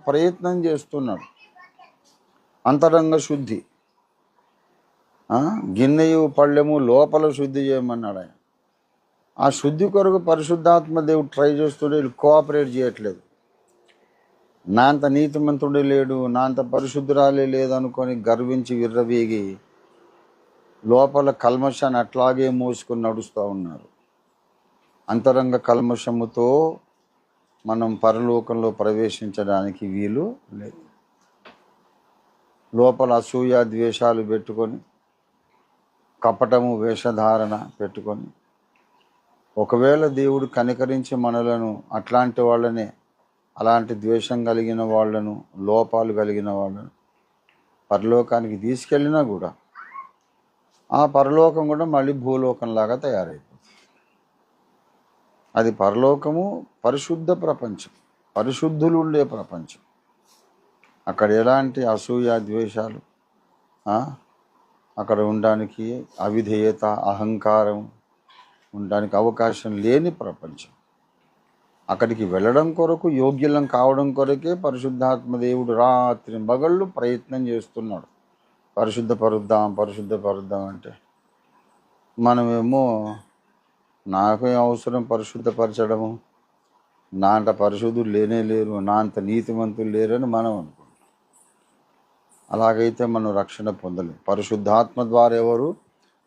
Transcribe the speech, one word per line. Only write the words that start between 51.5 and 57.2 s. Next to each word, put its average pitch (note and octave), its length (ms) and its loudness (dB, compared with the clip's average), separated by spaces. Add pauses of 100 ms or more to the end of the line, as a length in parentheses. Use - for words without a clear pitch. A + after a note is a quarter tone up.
కూడా D3+ 160 -2
మళ్ళీ C#3+ 280 0
భూలోకంలాగా B2 840 -2
తయారైపోతుంది. F#2+ 640 -6 (2000)
అది A2+ 160 2
పరలోకము C#3 920 0 (180)
పరిశుద్ధ D#3 460 -2